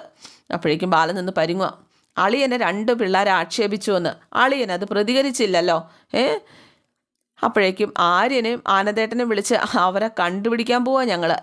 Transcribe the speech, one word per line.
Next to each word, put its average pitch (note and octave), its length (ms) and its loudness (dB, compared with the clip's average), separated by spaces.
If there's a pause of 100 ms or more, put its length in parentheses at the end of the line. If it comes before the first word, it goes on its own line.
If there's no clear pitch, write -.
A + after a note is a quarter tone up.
(540)
അപ്പോഴേക്കും E3 360 -2
ബാലൻ E3 260 2
നിന്ന് F#3 180 -6
പരുങ്ങുക. E3+ 360 -2 (480)
"അളിയനെ B3 400 0
രണ്ട് G#3 360 0
പിള്ളേരെ G3+ 380 2
ആക്ഷേപിച്ചുവെന്ന് F#3+ 800 0 (240)
അളിയൻ B3+ 360 2
അത് F#3 140 -4
പ്രതികരിച്ചില്ലല്ലോ, G#3 920 0 (360)
ഏ?" A3+ 100 2 (1160)
അപ്പോഴേക്കും G3 500 0 (160)
ആര്യനെയും A#3 640 2
ആനന്ദേട്ടനെയും A3 640 0
വിളിച്ച്, G#3 260 0 (240)
"അവരെ G3 340 2
കണ്ടുപിടിക്കാൻ A3+ 680 0
പോവാ C4 200 0
ഞങ്ങൾ" F3 280 0 (120)